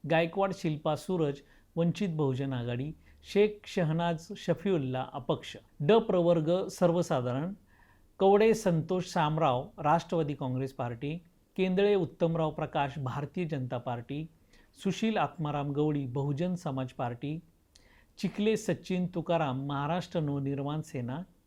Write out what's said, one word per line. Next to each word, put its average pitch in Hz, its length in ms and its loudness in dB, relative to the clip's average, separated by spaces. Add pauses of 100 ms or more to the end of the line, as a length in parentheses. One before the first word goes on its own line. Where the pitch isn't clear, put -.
गायकवाड 170 440 2
शिल्पा 156 420 -2
सूरज 156 440 -2 (360)
वंचित 170 340 0
बहुजन 135 440 -2
आघाडी, 120 380 -4 (420)
शेख 208 340 2
शहनाज 165 580 0 (120)
शफीउल्ला 147 760 0
अपक्ष. - 420 -4 (240)
ड 151 120 4
प्रवर्ग 175 760 4
सर्वसाधारण, 165 840 0 (680)
कवडे 202 340 6
संतोष 180 600 0
शामराव 156 540 2 (120)
राष्ट्रवादी 156 540 0
काँग्रेस 131 400 -4
पार्टी, 131 440 -6 (400)
केंदळे 190 380 4
उत्तमराव 165 560 0
प्रकाश 147 480 -4
भारतीय 139 460 -4
जनता 131 320 -4
पार्टी, 123 480 -6 (580)
सुशील 214 340 0
आत्माराम 147 540 -2
गवळी 143 340 0
बहुजन 143 500 -2
समाज 131 360 -4
पार्टी, 139 480 -6 (800)
चिखले 208 400 0
सचिन 180 500 -2
तुकाराम 151 580 -2
महाराष्ट्र 147 540 -2
नवनिर्माण 143 640 -2
सेना 131 400 -8 (260)